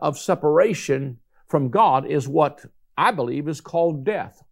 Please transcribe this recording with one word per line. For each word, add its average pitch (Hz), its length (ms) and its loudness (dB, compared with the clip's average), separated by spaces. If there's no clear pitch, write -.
of 151 160 -4
separation 151 1000 0
from 139 220 0
God 139 360 2
is 139 220 -2
what 147 380 0
I 220 140 2
believe 139 340 -4
is 156 140 -6
called 170 440 -2
death, 196 480 -6